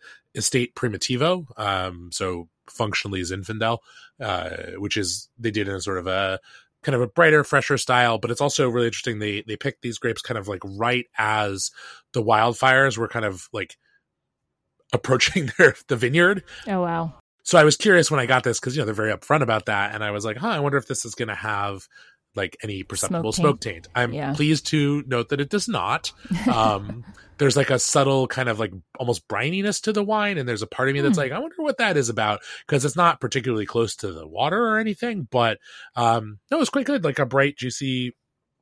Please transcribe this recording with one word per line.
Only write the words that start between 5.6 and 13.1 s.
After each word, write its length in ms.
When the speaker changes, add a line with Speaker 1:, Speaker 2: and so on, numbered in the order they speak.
Speaker 1:
in 80
a 60
sort 160
of 100
a, 320
kind 120
of 60
a 60
brighter, 360
fresher 360
style, 400
but 100
it's 120
also 280
really 180
interesting. 300
They, 240
they 140
picked 260
these 160
grapes 240
kind 160
of, 100
like, 160
right 440
as 540
the 100
wildfires 760
were 100
kind 180